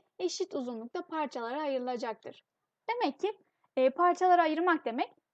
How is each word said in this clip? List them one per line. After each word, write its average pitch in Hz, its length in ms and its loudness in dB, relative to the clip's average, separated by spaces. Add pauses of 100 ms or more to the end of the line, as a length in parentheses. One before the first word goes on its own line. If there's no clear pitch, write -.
(200)
eşit 359 360 -4
uzunlukta 240 460 -8
parçalara 285 600 -6
ayrılacaktır. 247 840 -6 (440)
Demek 453 300 -2
ki, 427 180 -2 (380)
e, 262 140 4
parçalara 349 520 4
ayırmak 320 440 2
demek 254 300 -4 (180)